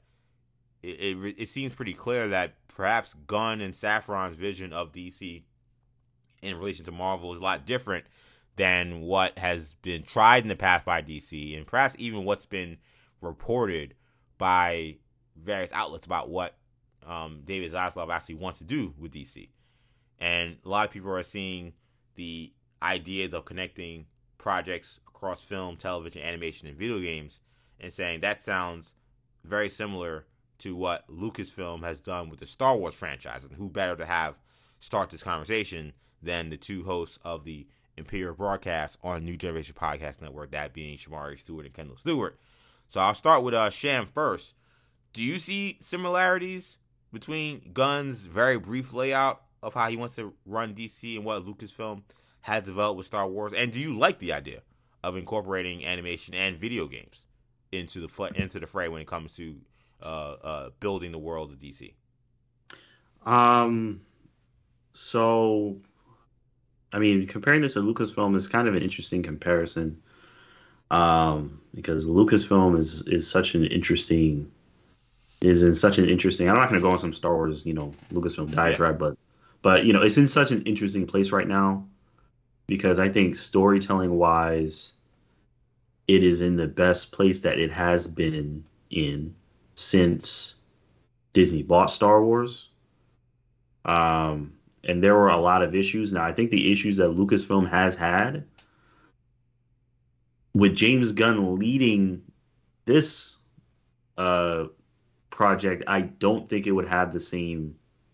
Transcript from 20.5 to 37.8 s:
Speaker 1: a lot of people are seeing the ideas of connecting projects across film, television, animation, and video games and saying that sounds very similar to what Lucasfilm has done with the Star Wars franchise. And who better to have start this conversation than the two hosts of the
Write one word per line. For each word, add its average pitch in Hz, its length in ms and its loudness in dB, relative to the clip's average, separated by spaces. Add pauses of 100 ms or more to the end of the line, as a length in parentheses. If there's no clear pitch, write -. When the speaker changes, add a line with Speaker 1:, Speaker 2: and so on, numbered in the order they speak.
Speaker 1:
a - 20 -14
lot 104 180 -2
of 104 60 -12
people 98 180 -12
are 92 120 -4
seeing 92 500 -12 (420)
the 82 380 -14 (300)
ideas 92 500 -6
of 82 140 -10
connecting 85 580 -14 (320)
projects 90 720 -6
across 92 340 -12
film, 92 340 -12
television, 85 460 -10
animation, 82 460 -10
and 71 80 -18
video 107 240 -6
games 80 400 -10 (380)
and 90 120 -16
saying 85 300 -8
that 104 220 -4
sounds 90 520 -8 (500)
very 101 260 -4
similar 87 560 -10 (320)
to 92 180 -12
what 87 320 -6
Lucasfilm 90 720 -12
has 85 200 -10
done 87 260 -10
with 78 120 -20
the - 60 -18
Star 131 300 0
Wars 85 180 -6
franchise. 65 500 -14
And 67 120 -20
who 98 140 -12
better 92 260 -4
to 80 80 -10
have 82 340 -4 (400)
start 98 300 -4
this 82 140 -18
conversation 85 720 -8 (280)
than 82 280 -8
the 76 80 -12
two 92 260 -12
hosts 90 400 -8
of 82 200 -10
the 76 220 -16 (300)